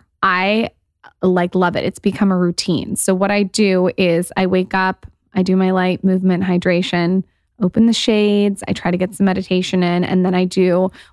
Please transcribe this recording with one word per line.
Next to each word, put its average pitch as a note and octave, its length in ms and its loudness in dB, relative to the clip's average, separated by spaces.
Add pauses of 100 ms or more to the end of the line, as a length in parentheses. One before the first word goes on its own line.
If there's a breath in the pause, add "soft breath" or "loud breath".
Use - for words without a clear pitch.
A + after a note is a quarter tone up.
(240)
I, F#3+ 460 0 (520)
like, F3+ 340 0
love F3+ 200 2
it. - 80 -2
It's - 160 -6
become G3 320 0
a F#3 60 0
routine. F3 580 -2
So - 180 -2
what G3 180 0
I G3+ 120 0
do F#3+ 540 0
is F3+ 400 0
I F#3+ 80 0
wake F#3 280 0
up, F#3+ 320 -2 (280)
I F#3+ 100 0
do F#3 140 2
my F#3 140 2
light F#3 300 0
movement, F#3 440 0
hydration, F3+ 800 0 (360)
open A3 240 2
the A#3 80 2
shades. G#3 760 0
I - 40 -4
try - 180 -4
to F3+ 60 -2
get F#3 160 -4
some G3+ 120 0
meditation F#3 580 0
in. F3 220 0
And F#3 200 0
then F#3 80 0
I F3+ 120 2
do F3+ 440 0 (240 loud breath)